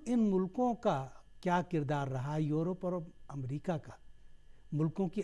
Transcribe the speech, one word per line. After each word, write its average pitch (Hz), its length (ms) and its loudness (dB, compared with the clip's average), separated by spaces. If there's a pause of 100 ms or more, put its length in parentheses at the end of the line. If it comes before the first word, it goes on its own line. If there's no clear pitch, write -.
ان 240 120 2
ملکوں 208 560 4
کا 139 320 2 (340)
کیا 175 220 4 (100)
کردار 147 340 2
رہا، 135 300 -2
یورپ 160 500 0
اور 175 60 0 (360)
امریکہ 143 440 -4
کا؟ - 340 -6 (680)
ملکوں 160 360 2
کی 202 160 -2